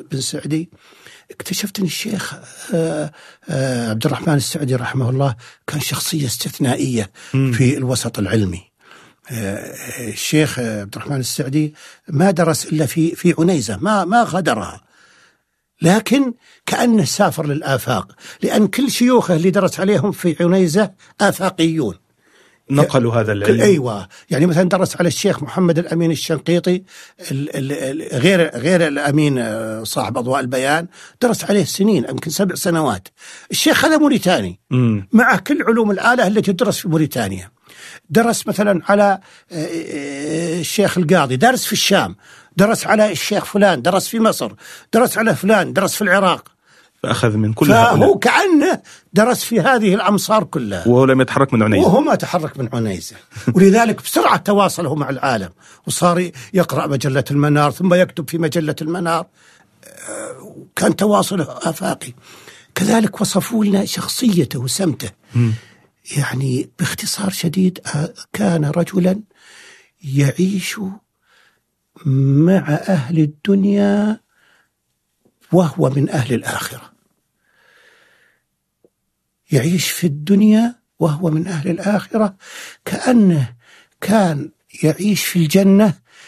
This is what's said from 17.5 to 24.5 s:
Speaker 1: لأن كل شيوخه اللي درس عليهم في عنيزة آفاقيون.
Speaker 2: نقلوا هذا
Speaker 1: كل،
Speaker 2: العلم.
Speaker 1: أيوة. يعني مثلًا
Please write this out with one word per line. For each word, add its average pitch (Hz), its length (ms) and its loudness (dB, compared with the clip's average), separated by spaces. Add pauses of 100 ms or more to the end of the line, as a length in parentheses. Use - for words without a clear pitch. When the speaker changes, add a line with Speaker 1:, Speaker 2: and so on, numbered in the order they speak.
Speaker 1:
لأن 214 240 2
كل 240 240 -2
شيوخه 240 440 2
اللي 175 160 2
درس 185 280 0
عليهم 190 320 0
في 170 280 -2
عنيزة 185 520 2 (300)
آفاقيون. 165 760 -2 (760)
Speaker 2:
نقلوا 131 440 2
هذا 107 180 0
Speaker 1:
كل، 101 60 -2
Speaker 2:
العلم. 110 220 2
Speaker 1:
أيوة. 123 460 2 (220)
يعني 151 160 2
مثلًا 180 240 2